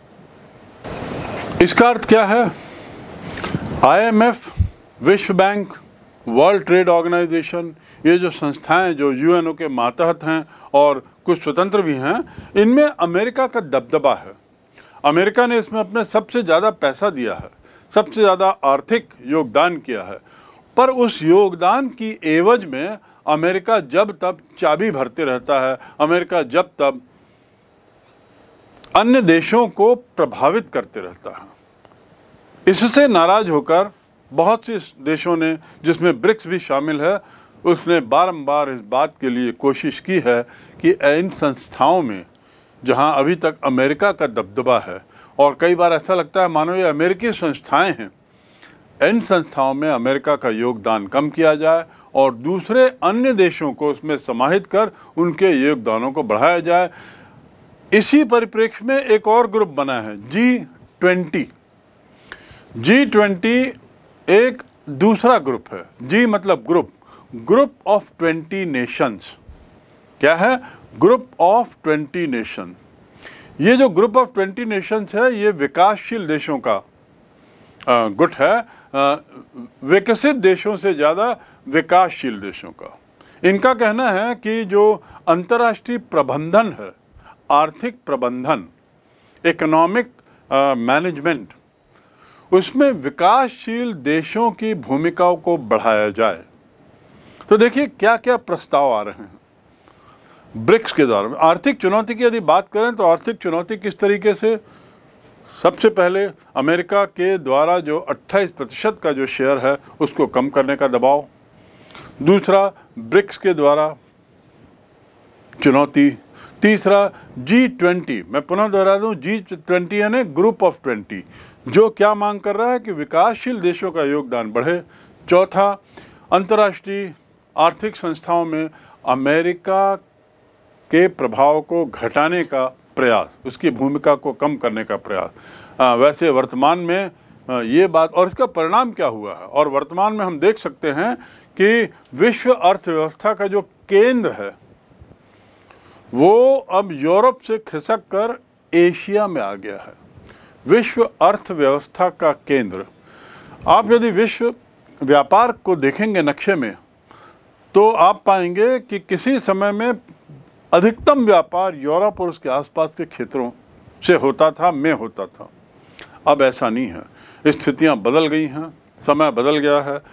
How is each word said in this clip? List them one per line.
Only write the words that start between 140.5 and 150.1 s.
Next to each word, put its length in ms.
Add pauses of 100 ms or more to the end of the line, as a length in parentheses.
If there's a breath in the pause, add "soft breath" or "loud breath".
सकते 320
हैं 260 (440 loud breath)
कि 280 (260 soft breath)
विश्व 380
अर्थव्यवस्था 800
का 120
जो 160
केंद्र 720
है 220 (1600 soft breath)
वो 420
अब 360
यूरोप 480
से 180
खिसक 400
कर 440 (320)
एशिया 520
में 160
आ 120
गया 220
है। 160 (760 soft breath)